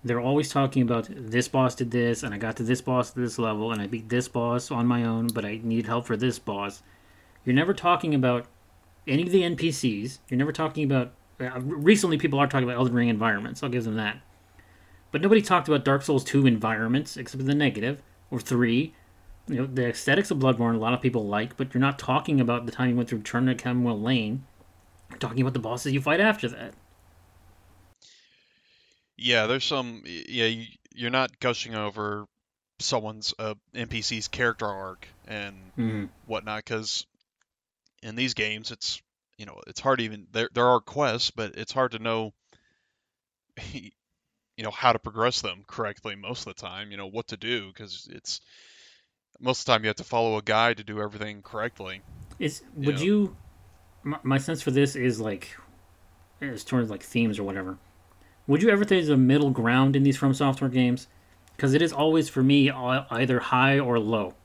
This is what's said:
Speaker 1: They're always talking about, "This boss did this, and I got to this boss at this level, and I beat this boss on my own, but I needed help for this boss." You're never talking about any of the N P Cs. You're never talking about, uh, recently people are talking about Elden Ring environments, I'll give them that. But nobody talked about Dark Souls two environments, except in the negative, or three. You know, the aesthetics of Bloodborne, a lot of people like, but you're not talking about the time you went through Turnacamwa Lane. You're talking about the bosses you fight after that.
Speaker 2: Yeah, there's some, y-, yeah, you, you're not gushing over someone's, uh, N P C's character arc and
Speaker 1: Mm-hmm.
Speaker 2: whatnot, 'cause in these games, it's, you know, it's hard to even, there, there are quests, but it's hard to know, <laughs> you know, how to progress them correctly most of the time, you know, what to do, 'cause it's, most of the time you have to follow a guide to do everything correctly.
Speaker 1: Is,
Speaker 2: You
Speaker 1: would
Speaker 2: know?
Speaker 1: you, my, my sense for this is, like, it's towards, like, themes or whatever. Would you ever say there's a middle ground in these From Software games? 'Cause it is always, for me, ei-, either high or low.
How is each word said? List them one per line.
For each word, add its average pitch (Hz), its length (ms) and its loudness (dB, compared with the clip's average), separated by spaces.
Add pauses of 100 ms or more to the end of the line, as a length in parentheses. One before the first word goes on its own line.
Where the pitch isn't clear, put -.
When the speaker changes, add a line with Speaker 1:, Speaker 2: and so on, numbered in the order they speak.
Speaker 1:
They're 120 160 -2
always 143 300 0
talking 139 320 0
about, 117 300 0
"This 117 360 -2
boss 127 280 2
did 117 160 -4
this, 117 320 0
and 110 100 -6
I 104 60 -8
got 113 180 -6
to 120 60 -4
this 123 180 2
boss 123 300 0
at - 60 -14
this 120 200 -2
level, 110 340 -2
and 110 100 -2
I 101 60 -4
beat 113 220 -6
this 123 180 0
boss 120 440 -2
on 120 160 0
my 120 160 2
own, 117 240 0
but 113 180 -4
I 104 180 -8
needed 113 220 0
help 117 220 -2
for 113 100 0
this 117 220 0
boss." 101 420 -6 (640)
You're 127 100 2
never 165 180 2
talking 170 420 2
about 123 320 2 (600)
any 135 160 2
of 180 80 -2
the 185 120 6
N 170 120 0
P 160 160 0
Cs. 117 480 -2 (100)
You're 127 100 0
never 147 120 2
talking 156 340 -2
about, 131 260 0 (280)
uh, 127 220 -6
recently 160 560 4
people 143 220 0
are 135 80 4
talking 131 200 2
about 123 100 -2
Elden 123 180 2
Ring 120 140 4
environments, 110 520 0
I'll 139 80 -4
give 123 140 -2
them 110 120 -2
that. 110 220 -2 (960)
But 151 100 -2
nobody 202 200 8
talked 175 260 2
about 147 180 2
Dark 139 160 4
Souls 139 220 2
two 139 240 4
environments, 113 680 2
except 131 260 -10
in 135 60 -2
the 143 80 2
negative, 135 460 0 (300)
or 127 80 -4
three. 123 540 0 (540)
You 143 100 -6
know, 131 100 -2
the 127 220 -2
aesthetics 165 420 0
of 151 80 -2
Bloodborne, 117 360 2
a 110 40 -2
lot 113 140 0
of 127 80 -2
people 117 260 0
like, 104 300 -4
but 131 160 -6
you're 127 80 2
not 139 180 0
talking 143 420 2
about 120 240 0
the 117 60 -6
time 127 180 0
you 120 60 2
went 120 140 0
through 110 120 -4
Turnacamwa 123 800 0
Lane. 120 440 0 (680)
You're - 80 -20
talking 127 220 -2
about 127 120 2
the 123 60 -2
bosses 123 340 -4
you 139 80 2
fight 156 200 2
after 208 280 2
that. - 240 -14 (2500)
Speaker 2:
Yeah, 120 300 2
there's 127 180 0
some, 123 400 -4
y-, 82 240 -12
yeah, 120 160 -2
you, 113 200 -2 (300)
you're 120 160 -6
not 131 280 -2
gushing 117 360 -2
over 104 500 -6 (540)
someone's, 110 580 -4
uh, 107 180 -6 (180)
N 120 140 -8
P 113 140 -6
C's 107 260 -6
character 117 380 -2
arc 95 420 -8 (180)
and 98 520 -12
Speaker 1:
Mm-hmm. 107 280 -4 (200)
Speaker 2:
whatnot, 107 400 -8
'cause 110 400 -6 (960)
in 113 140 -14
these 123 180 -2
games, 107 380 -4
it's, - 300 -8 (360)
you 107 80 -16
know, - 220 -18
it's - 120 -14
hard 131 200 2
to 117 60 0
even, 107 260 -10
there, 113 220 -2
there 120 140 2
are 123 140 6
quests, 127 500 -2
but 110 240 -10
it's - 160 -12
hard 131 200 0
to 113 80 -10
know, 113 340 -4 (1200)
<laughs> - 160 -14
you 107 180 -14 (640)
know, 110 140 -8
how 120 220 2
to 110 60 -2
progress 113 420 -2
them 98 260 -8
correctly 104 480 -10
most 101 320 -12
of 98 80 -14
the - 60 -20
time, 98 300 -14
you 101 60 -16
know, 98 100 -12
what 107 200 -10
to 110 100 -12
do, 104 360 -6
'cause 101 380 -18
it's, - 300 -12 (960)
most 127 220 -2
of - 40 -10
the 127 60 2
time 110 120 2
you 110 40 0
have 107 100 -2
to - 60 -14
follow 117 340 0
a 107 40 -4
guide 110 360 2
to 107 60 -16
do 104 180 -10
everything 104 400 -10
correctly. 98 600 -10 (380)
Speaker 1:
Is, 151 240 -6 (160)
Speaker 2:
You 139 80 0
Speaker 1:
would 143 80 0
Speaker 2:
know? 131 40 -4
Speaker 1:
you, 202 360 2 (680)
my, 147 200 -6
my 135 140 2
sense 147 240 -4
for 143 100 -2
this 139 240 2
is, 123 240 0
like, 107 360 -8 (840)
it's 127 240 -8
towards, 123 260 0
like, 101 140 -10
themes 113 360 0
or 101 40 -4
whatever. 95 340 -6 (680)
Would 147 160 4
you 226 60 8
ever 202 140 6
say 202 140 4
there's 160 120 2
a 143 80 6
middle 135 340 6
ground 127 440 4
in 139 80 4
these 135 140 4
From 135 160 4
Software 135 360 0
games? 123 380 2 (500)
'Cause 135 160 2
it 151 80 6
is 165 120 0
always, 156 360 4
for 135 140 0
me, 139 260 6
ei-, 131 420 -2
either 123 280 2
high 135 400 4
or 120 200 2
low. 104 340 -2 (100)